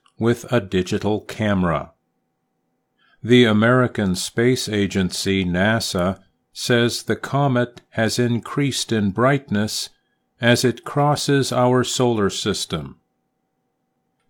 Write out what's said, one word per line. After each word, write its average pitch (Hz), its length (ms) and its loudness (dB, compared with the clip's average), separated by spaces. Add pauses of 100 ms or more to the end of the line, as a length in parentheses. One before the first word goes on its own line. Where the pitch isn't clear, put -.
(180)
with 117 340 0
a 120 80 2
digital 101 640 -2
camera. 92 720 -2 (1300)
The 123 240 6
American 113 720 2
Space 123 520 0
Agency, 95 800 0
nasa, 95 760 0 (320)
says 120 520 0
the 110 120 -2
comet 131 640 -2 (100)
has 110 280 -2
increased 123 760 -2
in 104 200 0
brightness 131 760 -2 (520)
as 120 220 4
it 120 220 0
crosses 143 680 0
our 123 320 2
solar 120 440 0
system. 90 720 -6 (1300)